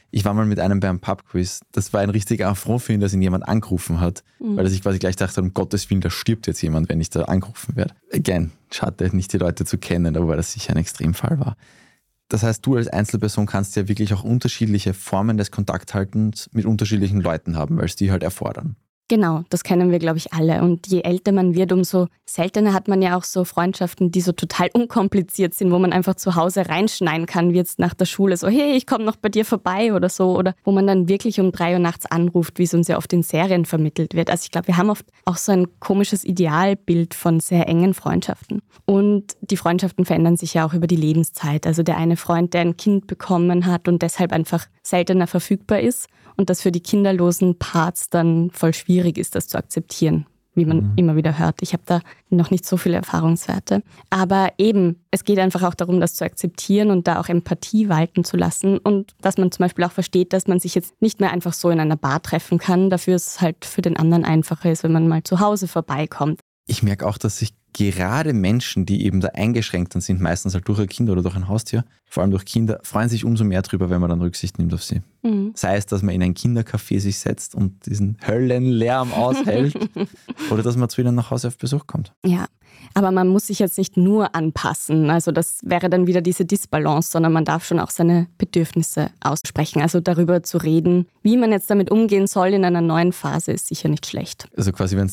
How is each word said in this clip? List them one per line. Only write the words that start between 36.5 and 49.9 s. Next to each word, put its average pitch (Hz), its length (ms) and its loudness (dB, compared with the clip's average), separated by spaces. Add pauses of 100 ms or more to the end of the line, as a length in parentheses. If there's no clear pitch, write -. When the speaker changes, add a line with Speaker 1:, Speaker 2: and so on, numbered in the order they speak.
Speaker 2:
von 165 280 2
sehr 170 280 0
engen 175 240 4
Freundschaften. - 720 -4 (240)
Und 202 560 2
die 190 160 -2
Freundschaften 180 480 0
verändern 170 320 4
sich - 160 -8
ja 165 120 2
auch 151 60 -2
über 175 140 0
die 170 100 2
Lebenszeit. 156 720 0
Also 165 160 2
der 165 160 0
eine 170 180 2
Freund, 170 380 0
der 175 80 2
ein 170 160 0
Kind 202 280 0
bekommen 175 600 0
hat 175 200 0
und 175 140 2
deshalb 170 320 -2
einfach 165 340 -2 (160)
seltener 180 440 2
verfügbar 190 540 0
ist, - 280 -2 (280)
und 190 140 0
das 180 120 0
für 185 100 2
die 170 80 0
kinderlosen 180 800 2
Parts - 500 -2
dann 170 400 2
voll 165 240 0
schwierig 175 440 0
ist, - 180 -6
das - 100 -4
zu - 100 -6
akzeptieren, 160 720 -2 (300)